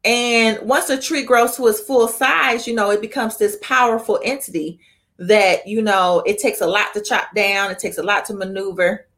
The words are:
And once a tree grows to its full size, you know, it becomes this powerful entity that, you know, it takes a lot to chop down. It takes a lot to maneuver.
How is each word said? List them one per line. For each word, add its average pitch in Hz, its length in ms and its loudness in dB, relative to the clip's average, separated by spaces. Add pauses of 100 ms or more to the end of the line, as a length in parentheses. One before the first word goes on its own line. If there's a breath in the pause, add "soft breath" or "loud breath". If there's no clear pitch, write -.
And 233 580 2
once 254 280 0
a 269 120 0
tree 294 220 -2
grows 240 320 4
to 247 120 0
its 214 120 2
full 240 280 2
size, 262 600 0
you 233 80 -4
know, 202 160 0
it 208 100 0
becomes 226 360 -6
this 202 240 0
powerful 233 600 0
entity 170 560 -6 (380 soft breath)
that, 190 500 4
you 220 140 -2
know, 185 440 4
it 208 140 0
takes 233 220 -2
a 170 60 0
lot 202 260 0
to 208 80 -4
chop - 320 -4
down. 196 380 0
It 185 80 -10
takes 170 180 -8
a 226 60 -6
lot 202 220 0
to 220 80 -10
maneuver. 190 760 -4 (100)